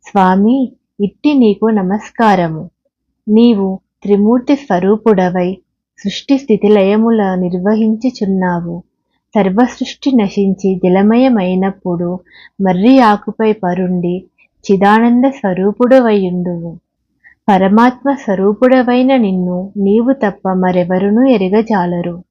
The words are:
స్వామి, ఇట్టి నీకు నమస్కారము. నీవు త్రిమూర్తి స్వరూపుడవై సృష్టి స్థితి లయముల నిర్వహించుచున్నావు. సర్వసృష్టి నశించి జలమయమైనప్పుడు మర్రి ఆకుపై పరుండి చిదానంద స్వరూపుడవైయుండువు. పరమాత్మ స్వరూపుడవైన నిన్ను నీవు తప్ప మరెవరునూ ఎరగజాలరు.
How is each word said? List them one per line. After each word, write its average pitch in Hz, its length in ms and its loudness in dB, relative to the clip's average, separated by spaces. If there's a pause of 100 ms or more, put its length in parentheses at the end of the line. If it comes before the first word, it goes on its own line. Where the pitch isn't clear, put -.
స్వామి, 202 640 0 (280)
ఇట్టి 202 340 -2
నీకు 214 320 2
నమస్కారము. 185 1040 -2 (580)
నీవు 208 500 2 (240)
త్రిమూర్తి 226 540 0
స్వరూపుడవై 185 1000 0 (400)
సృష్టి - 400 -4
స్థితి 214 300 0
లయముల 208 680 2
నిర్వహించుచున్నావు. 185 1500 -4 (520)
సర్వసృష్టి 233 840 -2
నశించి 196 680 -2
జలమయమైనప్పుడు 190 1300 0 (420)
మర్రి 196 380 2
ఆకుపై 214 540 0
పరుండి 180 720 -4 (480)
చిదానంద 220 520 2
స్వరూపుడవైయుండువు. 190 1500 0 (720)
పరమాత్మ 202 640 2
స్వరూపుడవైన 247 1040 0
నిన్ను 185 600 -2
నీవు 214 360 0
తప్ప 202 400 -4
మరెవరునూ 185 680 0
ఎరగజాలరు. 185 1080 -2